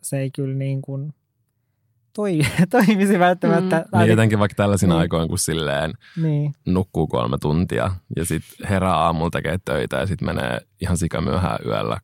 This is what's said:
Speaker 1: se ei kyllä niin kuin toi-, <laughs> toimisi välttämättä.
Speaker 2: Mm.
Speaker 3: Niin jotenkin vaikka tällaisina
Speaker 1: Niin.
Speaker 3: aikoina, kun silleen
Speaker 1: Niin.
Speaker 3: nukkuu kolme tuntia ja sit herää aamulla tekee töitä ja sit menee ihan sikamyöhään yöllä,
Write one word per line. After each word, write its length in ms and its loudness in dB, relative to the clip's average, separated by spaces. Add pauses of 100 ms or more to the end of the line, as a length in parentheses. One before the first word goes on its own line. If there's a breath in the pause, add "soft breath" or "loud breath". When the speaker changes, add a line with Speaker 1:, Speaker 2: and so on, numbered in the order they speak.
Speaker 1:
se 180 -6
ei 120 -4
kyllä 240 -6
niin 260 -4
kuin 320 -10 (1000)
toi-, 280 0 (180)
<laughs> 100 4
toimisi 500 4
välttämättä. 760 2
Speaker 2:
Mm. 60 4
Speaker 3:
Niin 100 6
jotenkin 300 4
vaikka 160 2
tällaisina 380 2
Speaker 1:
Niin. 80 2
Speaker 3:
aikoina, 260 0
kun 120 -4
silleen 540 -2 (280 loud breath)
Speaker 1:
Niin. 320 -2 (120)
Speaker 3:
nukkuu 420 0
kolme 340 -2
tuntia 500 0 (240)
ja 100 -4
sit 180 -4 (260)
herää 260 0
aamulla 340 0
tekee 360 -4
töitä 320 -2
ja 100 -2
sit 140 -4
menee 380 -4 (220)
ihan 160 -2
sikamyöhään 680 -2
yöllä, 380 -4